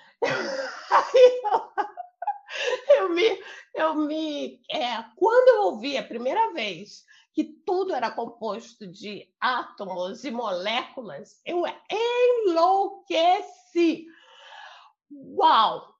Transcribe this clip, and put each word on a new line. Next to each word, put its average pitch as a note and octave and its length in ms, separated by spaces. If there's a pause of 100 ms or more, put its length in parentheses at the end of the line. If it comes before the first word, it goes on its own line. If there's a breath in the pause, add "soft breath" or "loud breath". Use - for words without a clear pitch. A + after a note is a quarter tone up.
<laughs> - 160
Aí - 1200
eu, - 1500
eu F#4+ 120
me, F4 340 (320 loud breath)
eu D#4 200
me, D4+ 640 (100)
é, A#3+ 320 (140)
quando A#4+ 320
eu G#4+ 140
ouvi C4+ 340
a - 80
primeira B3+ 480
vez G#3 520 (280 soft breath)
que D4+ 120
tudo F#4 480
era A#3 180
composto A3+ 760
de F#3+ 420 (120)
átomos G3 840
e D4 60
moléculas, G#3+ 1120
eu F4 200 (800)
enlouqueci. F4 1600 (1080 loud breath)
Uau! C4+ 880